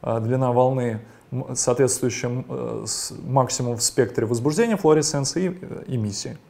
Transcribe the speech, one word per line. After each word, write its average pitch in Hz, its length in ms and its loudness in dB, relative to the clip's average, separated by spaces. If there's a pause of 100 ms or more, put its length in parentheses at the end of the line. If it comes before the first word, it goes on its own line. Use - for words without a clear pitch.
Э, 113 180 0
длина 127 320 2
волны, 123 500 2 (300)
м, 127 240 -6
соответствующая, 123 720 2
м, 123 200 -4
э, 117 380 -6
с, - 260 -6 (100)
максимум 127 540 0
в 113 60 -4
спектре - 420 2
возбуждения 151 520 2
флуоресценции 156 680 2
и, 180 180 -4
э, 123 240 -10
эмиссии. 113 500 -4 (140)